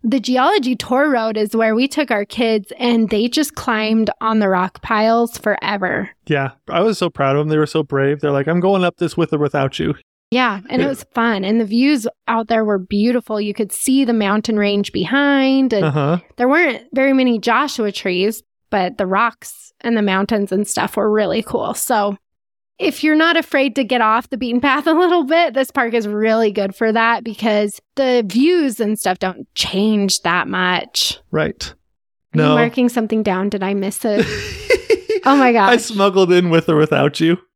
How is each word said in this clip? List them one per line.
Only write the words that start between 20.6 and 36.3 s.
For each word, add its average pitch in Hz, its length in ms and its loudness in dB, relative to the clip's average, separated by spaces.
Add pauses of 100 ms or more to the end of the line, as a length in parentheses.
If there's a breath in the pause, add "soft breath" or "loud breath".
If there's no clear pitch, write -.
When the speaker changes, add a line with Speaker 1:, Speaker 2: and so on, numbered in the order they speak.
Speaker 1:
stuff - 280 -4
were 208 160 0
really 214 320 0
cool. - 300 -6
So 202 440 -2 (640)
if 349 240 -2
you're 311 120 4
not 330 220 2
afraid 277 380 0
to 269 80 0
get 233 180 0
off 220 300 0
the 254 60 -8
beaten 240 220 -2
path 277 280 0
<laughs> - 0 -
a 320 60 2
little 349 300 2
bit, 311 300 0
this 262 160 0
park 233 240 -2
is 226 140 0
really 220 440 2
good 196 240 -4
for 226 160 0
that 226 320 0
because 208 560 -2 (160)
the 254 300 2
views 269 540 2
and 214 180 -2
stuff 185 220 -2
don't - 340 -6
change 202 680 0
that 175 240 0
much. - 720 -2 (100)
Speaker 2:
Right. 156 340 -4 (680)
Speaker 1:
Are 156 60 2
you - 20 4
Speaker 2:
No. 151 140 4
Speaker 1:
marking 156 340 2
something 226 320 -2
down? 196 280 -2
Did 202 120 -4
I 196 140 -2
miss 196 280 -6
it? 214 220 2
Speaker 2:
<laughs> - 540 -4 (460)
Speaker 1:
Oh 277 120 6
my 262 120 6
Speaker 2:
I 240 40 4
Speaker 1:
gosh. 233 300 4
Speaker 2:
smuggled 196 500 2